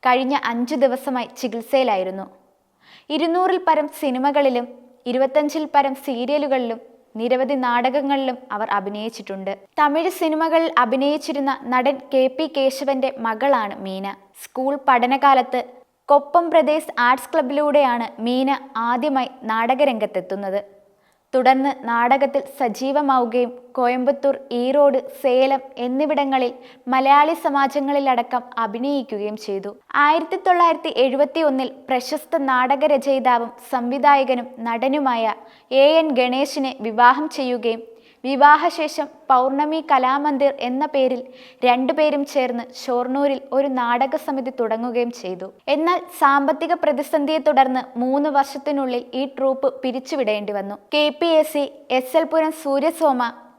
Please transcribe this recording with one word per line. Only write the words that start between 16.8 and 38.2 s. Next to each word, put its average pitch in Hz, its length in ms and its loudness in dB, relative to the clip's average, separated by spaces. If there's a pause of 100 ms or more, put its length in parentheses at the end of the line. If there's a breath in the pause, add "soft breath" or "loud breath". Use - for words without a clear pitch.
ആർട്സ് 247 340 2
ക്ലബിലൂടെയാണ് 277 880 0
മീന 254 360 0 (200)
ആദ്യമായി 247 520 -2 (140)
നാടകരംഗത്തെത്തുന്നത്. 214 1200 -2 (720)
തുടർന്ന് 262 360 2 (160)
നാടകത്തിൽ 262 560 0 (160)
സജീവമാവുകയും 254 920 0 (260)
കോയമ്പത്തൂർ, 262 580 0 (160)
ഈറോഡ്, 262 480 2 (240)
സേലം 262 380 2 (160)
എന്നിവിടങ്ങളിൽ 269 760 -2 (340 loud breath)
മലയാളി 277 460 4
സമാജങ്ങളിലടക്കം 277 1120 0 (140)
അഭിനയിക്കുകയും 226 800 -4
ചെയ്തു. 196 340 -8 (240)
ആയിരത്തി 320 520 2
തൊള്ളായിരത്തി 339 500 2
എഴുപത്തിയൊന്നിൽ 269 760 0 (180)
പ്രശസ്ത 262 480 -2
നാടകരചയിതാവും 262 1120 2 (200)
സംവിധായകനും 254 760 2 (120)
നടനുമായ 233 760 -2 (380 loud breath)
എ 269 140 6 (140)
എൻ 320 100 0 (120)
ഗണേശിനെ 262 580 -2
വിവാഹം 240 500 4
ചെയ്യുകയും 240 540 -4 (400 soft breath)